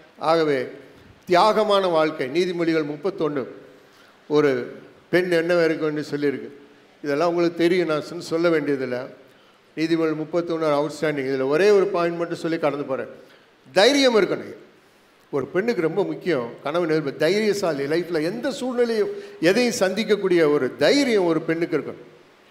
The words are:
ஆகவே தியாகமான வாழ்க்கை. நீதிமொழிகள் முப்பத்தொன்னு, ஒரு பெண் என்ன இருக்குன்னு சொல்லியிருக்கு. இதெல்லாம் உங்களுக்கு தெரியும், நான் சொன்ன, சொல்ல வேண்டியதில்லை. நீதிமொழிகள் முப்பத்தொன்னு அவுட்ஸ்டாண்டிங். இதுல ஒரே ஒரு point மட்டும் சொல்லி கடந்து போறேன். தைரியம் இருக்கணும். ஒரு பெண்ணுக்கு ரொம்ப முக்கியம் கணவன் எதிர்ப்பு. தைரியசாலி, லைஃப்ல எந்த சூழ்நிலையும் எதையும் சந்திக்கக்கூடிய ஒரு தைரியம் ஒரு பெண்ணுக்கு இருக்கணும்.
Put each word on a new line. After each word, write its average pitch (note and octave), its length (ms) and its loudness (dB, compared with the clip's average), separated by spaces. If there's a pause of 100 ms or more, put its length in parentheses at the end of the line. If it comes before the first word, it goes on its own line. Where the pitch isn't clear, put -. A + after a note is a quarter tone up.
(180)
ஆகவே D3+ 500 0 (580)
தியாகமான G3+ 600 4
வாழ்க்கை. D#3 400 0
நீதிமொழிகள் E3 580 0
முப்பத்தொன்னு, D3 640 -4 (800)
ஒரு C#3 480 0 (340)
பெண் F3+ 220 2
என்ன E3+ 320 2
இருக்குன்னு D3+ 480 -2
சொல்லியிருக்கு. C#3 380 -2 (540)
இதெல்லாம் D3+ 260 0
உங்களுக்கு E3+ 280 0
தெரியும், F3 300 2
நான் D#3 140 0
சொன்ன, D#3 220 -12
சொல்ல E3 260 0
வேண்டியதில்லை. C#3 500 -2 (760)
நீதிமொழிகள் D#3+ 500 -2
முப்பத்தொன்னு D#3+ 600 -2
அவுட்ஸ்டாண்டிங். D3 400 -4
இதுல C3 200 -2
ஒரே D#3+ 220 4
ஒரு G3+ 160 6
point E3+ 320 -2
மட்டும் E3 200 -6
சொல்லி E3 220 -4
கடந்து C#3+ 240 -2
போறேன். B2 240 -6 (640)
தைரியம் B3+ 420 6
இருக்கணும். D3 400 0 (760)
ஒரு C#3 140 -2
பெண்ணுக்கு G3 360 -2
ரொம்ப E3 220 0
முக்கியம் D3+ 500 -4 (100)
கணவன் D#3+ 260 -2
எதிர்ப்பு. D3+ 360 -2
தைரியசாலி, F3+ 600 0
லைஃப்ல E3+ 360 -2
எந்த A3+ 280 -4
சூழ்நிலையும் A#3 580 -2 (320)
எதையும் G#3+ 380 2
சந்திக்கக்கூடிய F#3+ 720 2
ஒரு B2+ 260 0
தைரியம் A3 480 4
ஒரு D#3+ 160 2
பெண்ணுக்கு E3 360 -2
இருக்கணும். A#2 340 -8 (400)